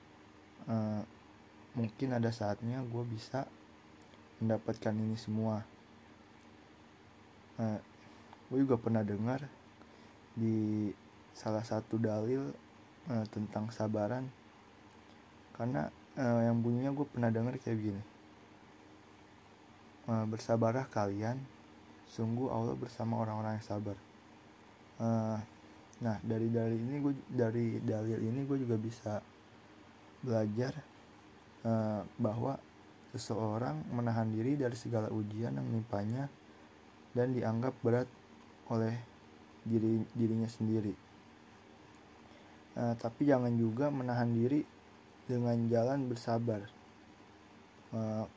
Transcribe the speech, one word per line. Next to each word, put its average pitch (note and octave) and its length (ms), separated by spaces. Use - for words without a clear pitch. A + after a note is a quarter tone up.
Eh, G#2+ 340
mungkin B2 400
ada A#2 160
saatnya A2+ 540
gue A#2 180
bisa - 460
mendapatkan A2 560
ini A2 240
semua. A2 460
Eh, A2 200
gue C3 160
juga B2+ 160
pernah A2+ 240
dengar A2 400
di G#2+ 500
salah G#2+ 320
satu A2+ 320
dalil, A2+ 560
eh, A2 240
tentang G#2+ 400
sabaran. A2 560
Karena, B2+ 320
eh, A#2 320
yang A#2 80
bunyinya A#2+ 320
gue C#3+ 160
pernah A#2 240
dengar A#2 240
kayak A#2 240
gini. G#2 240
Eh, A2 160
"Bersabarlah A2+ 640
kalian, G#2+ 480
sungguh A#2 400
Allah A#2 240
bersama A2+ 480
orang-orang A2 340
yang A2 80
sabar." G#2 320
Eh, A2 380
nah, A2 180
dari A2+ 300
dalil A2+ 260
ini B2 220
gue, C#3+ 160
dari A#2 480
dalil A2 400
ini A2+ 240
gue C3+ 160
juga A#2 160
bisa A2 480
belajar, A2+ 540
eh, A2 400
bahwa A#2 400
seseorang A#2 720
menahan A2+ 400
diri A#2+ 300
dari B2 160
segala A#2 340
ujian A2 480
yang C3 80
menimpanya A2+ 640
dan B2 180
dianggap A#2 480
berat A#2+ 260
oleh A2+ 240
diri, A2 480
dirinya A2+ 340
sendiri. A2 460
Eh, A#2+ 240
tapi A#2 320
jangan B2 320
juga A#2 320
menahan B2 400
diri B2 320
dengan A#2+ 400
jalan B2 400
bersabar. A#2 560
Eh, A2 340